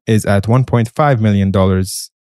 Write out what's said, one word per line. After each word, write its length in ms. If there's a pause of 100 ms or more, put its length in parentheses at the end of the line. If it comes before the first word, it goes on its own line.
is 180
at 240
one 180
point 300
five 240
million 300
dollars 640 (120)